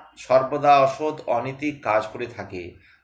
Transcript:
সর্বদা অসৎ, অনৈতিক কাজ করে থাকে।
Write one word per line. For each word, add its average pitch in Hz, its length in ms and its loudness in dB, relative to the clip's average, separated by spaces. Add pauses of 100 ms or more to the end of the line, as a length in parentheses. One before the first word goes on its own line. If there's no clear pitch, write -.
(180)
সর্বদা 139 600 4
অসৎ, 139 480 0
অনৈতিক 135 580 -6
কাজ 107 220 0
করে 120 200 -10
থাকে। 95 480 -12 (300)